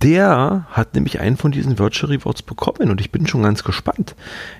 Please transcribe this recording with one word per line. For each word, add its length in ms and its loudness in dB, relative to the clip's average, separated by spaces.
der 680 4
hat 240 -2
nämlich 260 0
einen 180 2
von 120 2
diesen 280 0
Virtual 340 0
Rewards 300 -4
bekommen 480 -2
und 100 0
ich 100 -4
bin 160 0
schon 160 0
ganz 220 2
gespannt. 520 -4